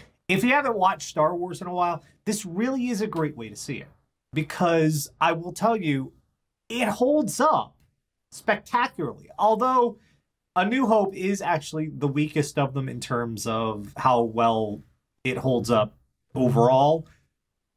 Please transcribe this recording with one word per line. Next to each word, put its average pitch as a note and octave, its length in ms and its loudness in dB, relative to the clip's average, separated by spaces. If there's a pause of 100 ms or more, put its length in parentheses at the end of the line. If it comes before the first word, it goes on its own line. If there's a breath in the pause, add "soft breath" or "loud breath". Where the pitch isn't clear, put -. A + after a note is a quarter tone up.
(280 loud breath)
if F#3+ 160 2
you B3 80 2
haven't C4+ 240 0
watched F3+ 340 -2
Star E3 260 0
Wars F3 260 -8
in F#3 60 -10
a F3+ 60 -8
while, F3 300 -2 (220 soft breath)
this G#3 200 -2
really A#3+ 440 -2
is G#3+ 120 -2
a A3 60 -2
great D#3+ 280 -4
way A2+ 140 -12
to G#2 60 -16
see B2+ 220 -8
it. - 100 -14 (440)
Because D#3 800 0 (100)
I E3 120 2
will E3 220 -8
tell A3+ 220 0
you, C#3+ 380 -4 (560)
it A#3 180 -2
holds B3+ 520 0
up F3+ 360 0 (560)
spectacularly. G#3+ 1000 -4 (100)
Although... A#3+ 580 2 (600 soft breath)
A F#3 80 4
New B3 220 2
Hope G#3 280 4
is F#3+ 260 -2
actually D#3 480 -2
the C#3 180 -4
weakest D3 520 -2
of C3 140 0
them C3 160 -6
in B2 100 -10
terms A#2 480 -6
of A2 500 -4
how B2 240 4
well A2 600 0 (420)
it B2 140 -2
holds A#2+ 340 0
up G#2+ 240 2 (380)
overall, C3 760 4 (680 soft breath)